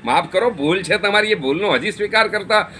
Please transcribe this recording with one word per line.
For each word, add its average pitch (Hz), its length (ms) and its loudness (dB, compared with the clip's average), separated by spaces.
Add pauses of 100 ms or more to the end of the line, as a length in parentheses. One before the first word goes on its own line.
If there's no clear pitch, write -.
માફ 156 280 0
કરો, 220 180 2
ભૂલ 170 320 -2
છે 214 140 0
તમારી, 208 340 0
એ 214 40 4
ભૂલનો 165 360 -2
હજી 147 200 0
સ્વીકાર 208 380 0
કરતા 208 520 0